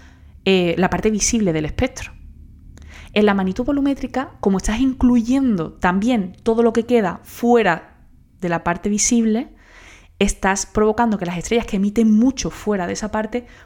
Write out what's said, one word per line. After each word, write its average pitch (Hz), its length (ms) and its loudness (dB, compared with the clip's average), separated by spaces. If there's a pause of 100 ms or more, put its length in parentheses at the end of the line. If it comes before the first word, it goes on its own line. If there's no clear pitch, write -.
(440)
eh, 185 340 2
la 180 120 2
parte 185 200 0
visible 208 420 0
del 156 120 -2
espectro. - 480 -6 (1000)
En 214 140 4
la 202 80 4
magnitud 190 300 -2
volumétrica, 277 760 -2
como 196 180 2
estás 214 220 -2
incluyendo 247 920 0
también 196 680 -2
todo 226 200 2
lo 233 100 4
que 226 140 -2
queda 214 380 0
fuera 226 840 0 (340)
de 185 80 -4
la 170 160 -2
parte 175 240 -2
visible, 220 600 0 (720)
estás 196 460 0
provocando 214 520 0
que 185 80 -6
las 175 100 -6
estrellas 226 300 -2
que 214 100 -4
emiten 208 360 2
mucho 233 380 2
fuera 196 360 -4
de 196 60 -4
esa 202 180 -8
parte, 220 360 -6 (200)